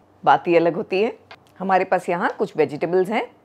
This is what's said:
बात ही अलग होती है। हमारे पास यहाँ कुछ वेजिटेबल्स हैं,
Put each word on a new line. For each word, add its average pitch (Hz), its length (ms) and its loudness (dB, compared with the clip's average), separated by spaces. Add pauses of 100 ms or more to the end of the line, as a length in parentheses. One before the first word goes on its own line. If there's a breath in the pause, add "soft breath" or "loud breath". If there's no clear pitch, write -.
(240)
बात 147 240 2
ही 170 80 4
अलग 165 200 4
होती 190 260 -2
है। 233 100 -2 (460)
हमारे 185 260 0
पास 185 240 -2
यहाँ 190 300 -2
कुछ - 180 -6
वेजिटेबल्स 160 540 -2
हैं, 269 160 -4 (180)